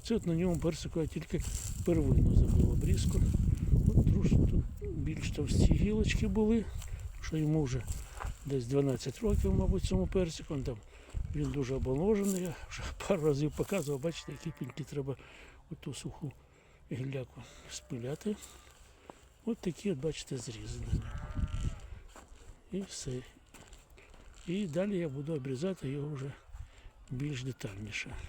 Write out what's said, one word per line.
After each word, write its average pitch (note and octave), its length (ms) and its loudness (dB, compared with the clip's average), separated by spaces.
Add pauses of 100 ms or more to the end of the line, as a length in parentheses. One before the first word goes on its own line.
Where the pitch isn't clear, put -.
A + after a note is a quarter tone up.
Це A#3 120 0
от G3+ 120 0
на E3+ 80 2
ньому E3+ 220 2
персику D#3+ 440 -2
я D3+ 60 0
тільки D#3 340 -4 (440)
первинну D3+ 500 6
зробив - 360 8
обрізку. - 500 4 (680)
От - 240 6
трошки - 220 4
тут - 540 2
більш D3 420 -4
товсті - 420 4
гілочки G#3+ 540 2
були, G#3+ 380 4 (560)
що - 160 -4
йому D#3 260 2
вже B2 200 -2 (600)
десь C3+ 200 -2
дванадцять C3+ 540 0
років, G3+ 340 2
мабуть, F#3+ 300 2
цьому F#3 240 2
персику. E3+ 480 -2
Він C3 80 -2
там, A#2+ 140 -4 (580)
він C#3+ 160 0
дуже C3 240 -2
обмоложений, F#3 680 2
я F3+ 140 -4 (140)
вже - 120 -10 (120)
<laughs> - 140 -10
пару D#3 200 2
разів D3 240 2
показував, D3 500 -2
бачите, D#3+ 300 -4
які D3 280 -8
пеньки C#3 240 -8
треба C#3 320 -4 (560)
оту D#3 220 -10
суху - 380 -8 (600)
гілляку C3 500 -6 (300)
спиляти. C#3 640 -6 (1080)
От A3+ 120 -2
такі, F#3+ 340 -4
от, D#3 60 -2
бачите, C#3+ 400 -6
зрізи A#2 420 -8
на - 140 -2
ньому. - 120 0 (1700)
І F#3+ 100 -4
все. - 300 -8 (1400)
І G3 180 -2
далі F#3 320 -2
я E3+ 120 -2
буду C#3+ 240 -4
обрізати C#3 560 -4
його C#3+ 260 -4
вже C3+ 160 -8 (800)
більш C3+ 340 -4
детальніше. G#2+ 720 -8 (140)